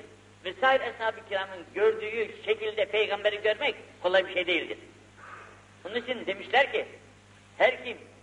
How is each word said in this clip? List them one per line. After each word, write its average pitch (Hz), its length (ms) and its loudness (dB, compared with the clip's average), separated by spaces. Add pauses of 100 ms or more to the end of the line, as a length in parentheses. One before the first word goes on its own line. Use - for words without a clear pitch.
(460)
vesaire 247 500 2
Eshab-ı 220 340 -4
Kiram'ın 190 440 -4
gördüğü 220 720 0
şekilde 214 400 0
Peygamberi 208 560 0
görmek 214 340 0 (260)
kolay 185 260 4
bir 185 60 -10
şey 180 140 0
değildir. 147 300 0 (1080)
Bunun 202 120 -8
için 233 300 -4
demişler 240 460 2
ki, 175 140 0 (720)
her 233 260 4
kim 240 140 -8 (260)